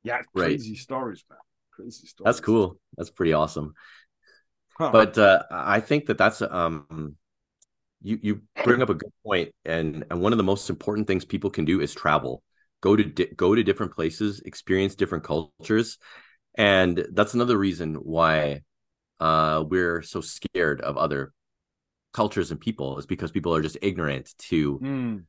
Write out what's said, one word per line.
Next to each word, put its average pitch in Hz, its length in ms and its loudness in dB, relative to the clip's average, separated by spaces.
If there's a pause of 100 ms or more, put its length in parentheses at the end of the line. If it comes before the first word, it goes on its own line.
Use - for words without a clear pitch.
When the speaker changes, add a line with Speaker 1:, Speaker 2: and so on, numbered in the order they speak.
Speaker 1:
Yeah, 120 180 -6 (120)
Speaker 2:
Right. 87 180 0
Speaker 1:
crazy 110 240 -6
stories, 127 540 -10
man. - 100 -20 (320)
Crazy - 360 -20
stories. - 200 -16
Speaker 2:
That's 117 120 2
cool. 104 400 0 (160)
That's 87 140 -10
pretty 82 240 0
awesome. 76 400 -2 (1040)
Speaker 1:
Huh. 151 140 -2
Speaker 2:
But, 110 260 6
uh, 98 340 8
I 101 300 0
think 147 240 0
that 110 120 -2
that's, 107 240 2
um, 78 760 -4 (840)
you, 107 200 -4
you 104 200 -2 (220)
bring 123 180 6
up 123 80 2
a 90 60 2
good 73 160 -12 (140)
point, 95 260 0 (140)
and, 78 440 -4
and 87 120 -2
one 107 100 4
of 117 60 2
the 101 60 2
most 101 260 0
important 104 380 -4
things 95 180 -2
people 101 240 -4
can 82 160 -2
do 85 160 2
is - 120 -4
travel. 76 480 -2 (380)
Go 98 160 4
to 107 80 4
di-, - 320 -2
go 92 180 4
to 113 100 4
different 95 300 -2
places, 95 520 -4
experience 95 500 -2
different 90 300 -4
cultures, 95 720 -2 (580)
and 95 560 4
that's 104 220 2
another 120 240 2
reason 87 380 -2
why, 78 680 0 (580)
uh, 80 500 2
we're 87 320 0
so 87 180 -10
scared 80 640 -4
of 71 160 -4
other 71 340 -2 (800)
cultures 104 380 -2
and 78 100 -8
people 67 380 -6
is 71 80 -14
because 87 240 -6
people 85 240 -2
are 78 80 2
just 76 220 -6
ignorant 80 560 -4
to, 73 400 -2
Speaker 1:
Mm. 123 500 -6